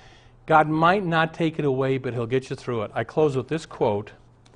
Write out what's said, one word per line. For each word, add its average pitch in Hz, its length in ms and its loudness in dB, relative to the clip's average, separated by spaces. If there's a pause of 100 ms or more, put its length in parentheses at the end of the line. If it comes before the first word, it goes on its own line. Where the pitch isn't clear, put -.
(480)
God 156 200 6
might 165 380 2
not 160 300 0
take 160 240 -2
it 151 60 -2
away, 135 340 0
but 127 160 -6
he'll 120 100 -4
get 127 240 -2
you 143 60 -8
through 120 260 -6
it. 104 140 -6
I 117 80 -2
close 151 320 0
with 127 120 -4
this 160 200 -6
quote 104 460 -2 (420)